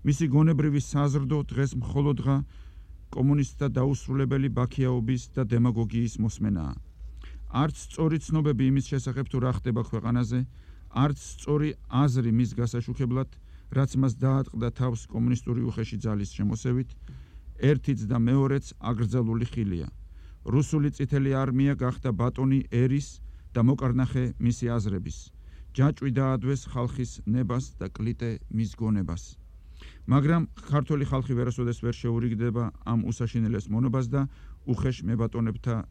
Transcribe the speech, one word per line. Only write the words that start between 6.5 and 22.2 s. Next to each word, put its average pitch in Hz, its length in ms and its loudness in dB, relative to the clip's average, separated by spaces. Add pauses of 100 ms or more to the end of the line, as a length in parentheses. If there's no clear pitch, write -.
არც 135 240 0
სწორი 160 420 0
ცნობები 147 460 2
იმის 135 240 4
შესახებ, 131 400 -2
თუ 131 80 -2
რა 127 160 2
ხდება 113 320 0
ქვეყანაზე, 120 540 0 (500)
არც 139 320 2
სწორი 147 480 -2 (240)
აზრი 127 400 4
მის 117 240 2
გასაშუქებლად, 120 720 -2 (400)
რაც 135 240 0
მას 135 240 2
დაატყდა 131 560 0
თავს 123 320 -2
კომუნისტური 120 560 0
უხეში 113 400 -4
ძალის 104 320 -2
შემოსევით, 120 560 0 (720)
ერთიც 135 380 4 (100)
და 123 80 2
მეორეც 135 640 2
აკრძალული 113 640 0
ხილია. 98 420 -2 (540)
რუსული 147 500 2
წითელი 135 400 0
არმია 135 460 4
გახდა 127 340 -2
ბატონი 127 480 2 (140)